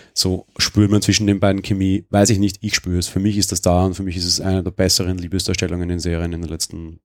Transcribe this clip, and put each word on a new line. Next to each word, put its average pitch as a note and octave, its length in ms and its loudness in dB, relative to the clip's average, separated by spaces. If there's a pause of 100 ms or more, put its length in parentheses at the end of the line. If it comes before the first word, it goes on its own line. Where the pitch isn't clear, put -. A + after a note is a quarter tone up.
(160)
So F#2 320 -2 (100)
spürt G#2 320 4
man G2+ 140 2
zwischen G#2 240 2
den G2+ 120 2
beiden G2 220 0
Chemie, F#2+ 480 0
weiß G2+ 220 4
ich G2 80 2
nicht, G2 220 0
ich G#2+ 120 -4
spüre F2 240 -2
es. F2 100 -2
Für - 120 -4
mich G#2 180 0
ist G2 140 0
das F2+ 100 -4
da F2+ 240 4
und F#2+ 80 0
für F#2 80 -6
mich F#2 160 -6
ist F2 80 -4
es F2 160 -2
eine F#2+ 220 0
der F2 80 -4
besseren F#2 480 0
Liebesdarstellungen F2 720 -2
in F2 80 -2
Serien E2+ 340 -2
in E2 80 -6
den E2 80 -6
letzten E2 560 -10